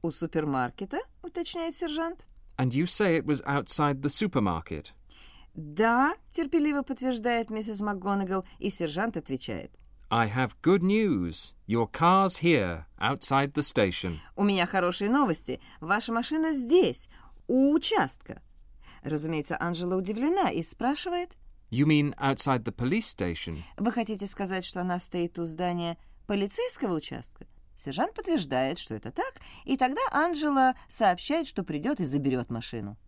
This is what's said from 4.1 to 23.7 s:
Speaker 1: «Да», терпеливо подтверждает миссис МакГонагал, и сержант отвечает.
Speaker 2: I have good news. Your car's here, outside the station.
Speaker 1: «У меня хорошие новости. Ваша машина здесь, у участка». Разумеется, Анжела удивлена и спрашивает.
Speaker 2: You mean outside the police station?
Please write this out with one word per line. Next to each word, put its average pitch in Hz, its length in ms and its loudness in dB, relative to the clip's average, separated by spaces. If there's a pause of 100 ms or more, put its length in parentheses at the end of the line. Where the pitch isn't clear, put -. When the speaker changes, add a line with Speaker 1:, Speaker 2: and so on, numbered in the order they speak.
Speaker 1:
«Да», 226 600 2 (160)
терпеливо 294 520 0
подтверждает 240 680 -2
миссис 214 300 -6
МакГонагал, 196 640 0 (160)
и 202 100 -2
сержант 180 460 -4
отвечает. 127 560 -6 (380)
Speaker 2:
I 113 180 2
have 123 240 0 (100)
good 175 200 4
news. 180 720 0 (120)
Your 113 240 0
car's 185 500 4
here, 98 440 2 (160)
outside 135 540 2
the 147 80 0
station. 95 560 0 (180)
Speaker 1:
«У 202 80 2
меня 190 220 4
хорошие 180 440 0
новости. 233 500 2 (200)
Ваша 202 320 0
машина 311 400 0
здесь, 254 560 4 (400)
у 269 240 6
участка». - 680 0 (640)
Разумеется, 151 560 -2
Анжела 175 380 -2
удивлена 226 540 2
и 165 120 -2
спрашивает. 349 680 -2 (400)
Speaker 2:
You 131 160 2
mean 147 320 4
outside 135 440 0
the 104 100 -6
police 156 340 -2
station? 85 520 -4 (180)